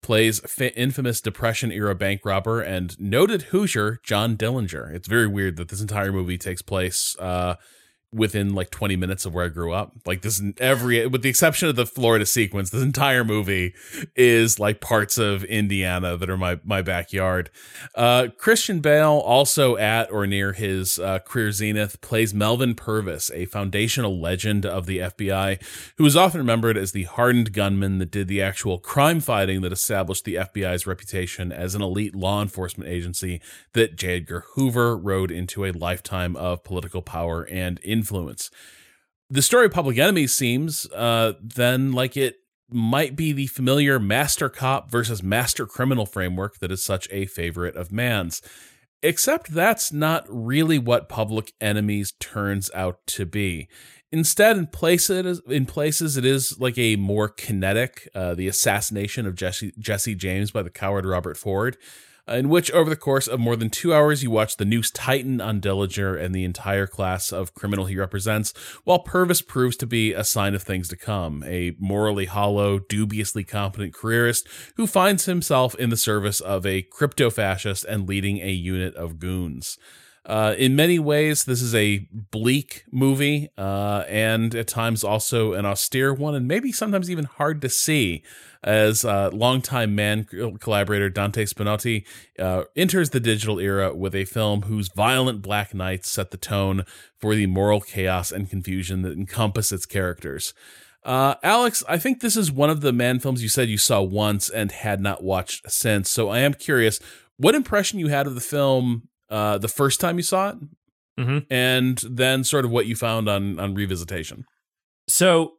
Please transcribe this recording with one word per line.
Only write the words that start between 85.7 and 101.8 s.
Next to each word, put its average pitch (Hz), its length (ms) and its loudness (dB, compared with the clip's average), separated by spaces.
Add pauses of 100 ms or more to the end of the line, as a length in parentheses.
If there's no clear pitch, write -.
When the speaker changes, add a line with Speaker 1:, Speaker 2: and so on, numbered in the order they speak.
Speaker 1:
one, 147 220 -2
and 127 140 -2
maybe 226 240 0
sometimes 196 400 -2
even 160 140 -4
hard 151 360 -2
to 135 80 -2
see, 117 540 2 (400)
as, 107 420 4
uh, 98 260 2
longtime 120 640 0
Mann 104 300 0
co-, 104 340 -8
collaborator 101 540 2
Dante 101 340 -2
Spinotti, 107 580 -2 (360)
uh, 92 240 0 (120)
enters 175 360 2
the 135 80 0
digital 107 400 0
era 95 360 0
with 92 200 -4
a 98 100 -2
film 104 380 -2
whose 104 240 -4
violent 120 560 0
black 101 320 -4
nights 92 340 -4
set 95 220 -4
the 98 60 -14
tone 98 480 -2 (340)
for 107 160 2
the 107 100 4
moral 98 340 4
chaos 92 520 -2
and 95 180 -6
confusion 92 540 -4
that 90 100 -4
encompass 104 580 -2
its 95 140 -6
characters. 87 720 -6 (480)
Uh, 135 400 2
Alex, 233 440 2